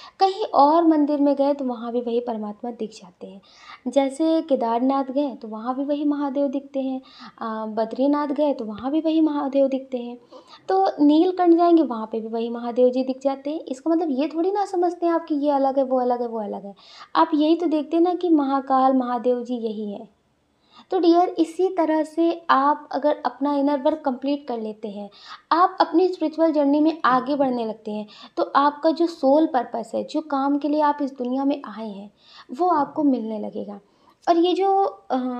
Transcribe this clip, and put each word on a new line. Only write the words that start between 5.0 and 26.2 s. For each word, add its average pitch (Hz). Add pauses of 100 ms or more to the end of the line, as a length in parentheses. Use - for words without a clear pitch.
गए 262
तो 220
वहाँ 220
भी 277
वही 294
महादेव 285
दिखते 269
हैं, 262 (400)
अ, 220
बद्रीनाथ 226
गए 294
तो 240
वहाँ 214
भी 311
वही 320
महादेव 277
दिखते 262
हैं, 240 (520)
तो 381
नीलकंठ 339
जाएंगे 339
वहाँ 220
पे 226
भी 220
वही 233
महादेव 240
जी 254
दिख 262
जाते 269
हैं। 320
इसका 269
मतलब 330
ये 269
थोड़ी 330
ना 403
समझते 349
हैं 339
आप 330
कि 311
ये 285
अलग 269
है, 269
वो 254
अलग 247
है, 240
वो 226
अलग 202
है। 202 (400)
आप 302
यही 302
तो 339
देखते 302
हैं 339
ना 359
कि 359
महाकाल 269
महादेव 247
जी 247
यही 220
है। - (760)
तो 370
डियर, 339
इसी 359
तरह 311
से 330
आप 285
अगर 294
अपना 285
इनर 277
वर्क 302
कंप्लीट 277
कर 233
लेते 214
हैं, 202 (420)
आप 359
अपनी 339
स्पिरिचुअल 320